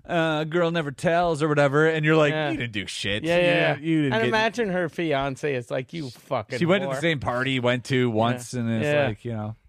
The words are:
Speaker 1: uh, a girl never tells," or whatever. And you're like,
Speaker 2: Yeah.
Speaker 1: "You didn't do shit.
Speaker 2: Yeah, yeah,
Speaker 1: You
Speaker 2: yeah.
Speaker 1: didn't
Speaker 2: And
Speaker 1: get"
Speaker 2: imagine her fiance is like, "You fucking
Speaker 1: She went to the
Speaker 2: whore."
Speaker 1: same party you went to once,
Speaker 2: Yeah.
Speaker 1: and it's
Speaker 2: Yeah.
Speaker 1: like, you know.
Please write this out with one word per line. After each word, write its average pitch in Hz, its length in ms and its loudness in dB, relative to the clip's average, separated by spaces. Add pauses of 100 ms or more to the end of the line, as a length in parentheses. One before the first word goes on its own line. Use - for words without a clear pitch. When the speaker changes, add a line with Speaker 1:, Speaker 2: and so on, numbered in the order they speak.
Speaker 1:
uh, 160 360 0
a - 20 -2
girl 165 260 0
never 165 220 -2
tells," 165 500 0
or 160 60 2
whatever. 147 400 4
And 160 160 0
you're 156 120 6
like, 151 180 6
Speaker 2:
Yeah. 151 160 0
Speaker 1:
"You - 80 -2
didn't 120 160 -4
do 95 120 -4
shit. 104 380 -4
Speaker 2:
Yeah, 170 140 2
yeah, 175 60 4
Speaker 1:
You - 20 4
Speaker 2:
yeah. 160 560 0
Speaker 1:
didn't 139 100 0
Speaker 2:
And 226 120 0
Speaker 1:
get" - 40 2
Speaker 2:
imagine 226 400 0
her 180 220 -2
fiance 139 640 -2
is 123 160 -6
like, 135 240 -6
"You 151 160 -8
fucking 123 480 -6
Speaker 1:
She 170 80 2
went 190 180 2
to 139 60 -4
the 135 60 -4
Speaker 2:
whore." 135 40 -6
Speaker 1:
same 160 180 0
party 127 340 -2
you 127 100 0
went 123 220 2
to 127 260 2
once, 117 420 0
Speaker 2:
Yeah. 127 80 -4
Speaker 1:
and 113 100 -2
it's 113 140 0
Speaker 2:
Yeah. 147 220 2
Speaker 1:
like, 110 180 -6
you 120 80 -6
know. 107 240 -8 (120)